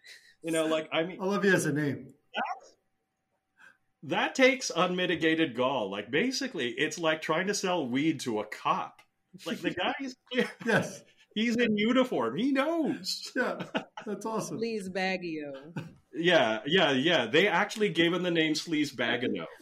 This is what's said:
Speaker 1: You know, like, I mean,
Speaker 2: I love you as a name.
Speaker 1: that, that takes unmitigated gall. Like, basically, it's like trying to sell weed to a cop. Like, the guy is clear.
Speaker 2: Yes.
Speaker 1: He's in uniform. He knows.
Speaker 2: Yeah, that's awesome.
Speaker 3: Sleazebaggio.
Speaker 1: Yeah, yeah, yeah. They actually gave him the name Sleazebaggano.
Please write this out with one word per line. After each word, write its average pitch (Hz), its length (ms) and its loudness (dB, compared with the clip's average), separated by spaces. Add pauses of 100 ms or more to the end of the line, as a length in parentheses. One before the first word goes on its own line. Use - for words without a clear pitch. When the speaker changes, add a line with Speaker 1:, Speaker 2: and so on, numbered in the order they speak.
(420)
Speaker 1:
You 165 100 -4
know, 160 140 0
like, 160 260 -2
I 160 120 2
mean, 180 180 -8
Speaker 2:
I - 20 -2
love 185 200 0
you 196 100 8
as 170 100 4
a 151 80 0
name. 139 360 -2 (260)
Speaker 1:
that, - 340 -6 (1300)
that 214 320 0
takes 262 420 4
unmitigated 165 800 2
gall. 127 340 0
Like, 104 200 -6
basically, 190 580 -2
it's 143 300 -2
like 156 240 0
trying 165 240 0
to 202 80 0
sell 180 340 0
weed 139 320 0
to 107 200 -2
a 104 60 -4
cop. - 540 -4 (440)
Like, 233 160 -6
the - 100 -2
guy 208 300 -2
is 269 160 -10 (160)
clear. 247 160 0 (160)
Speaker 2:
Yes. - 380 0 (320)
Speaker 1:
He's 226 220 2
in 233 200 2
uniform. 214 640 2
He 262 140 0
knows. 269 840 -2
Speaker 2:
Yeah, 233 220 -2 (480)
that's 202 180 -8
awesome. 196 340 -6
Speaker 3:
Sleazebaggio. 180 1160 -6 (400)
Speaker 1:
Yeah, 139 500 4
yeah, 151 280 4
yeah. 135 340 2
They 156 200 4
actually 202 440 0
gave 165 240 2
him 180 80 -2
the 180 80 0
name 160 240 2
Sleazebaggano. 123 880 -2 (180)